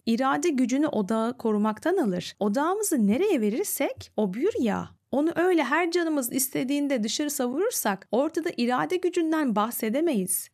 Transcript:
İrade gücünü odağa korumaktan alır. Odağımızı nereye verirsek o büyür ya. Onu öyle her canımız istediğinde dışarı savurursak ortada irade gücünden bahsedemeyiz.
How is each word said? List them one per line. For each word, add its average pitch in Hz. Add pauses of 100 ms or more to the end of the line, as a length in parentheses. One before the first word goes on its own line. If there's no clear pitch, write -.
İrade 269
gücünü 262
odağa 220
korumaktan 214
alır. 190
Odağımızı 285
nereye 302
verirsek 285
o 208
büyür 320
ya. 190 (220)
Onu 311
öyle 339
her 330
canımız 320
istediğinde 277
dışarı 294
savurursak 262
ortada 311
irade 262
gücünden 320
bahsedemeyiz. 226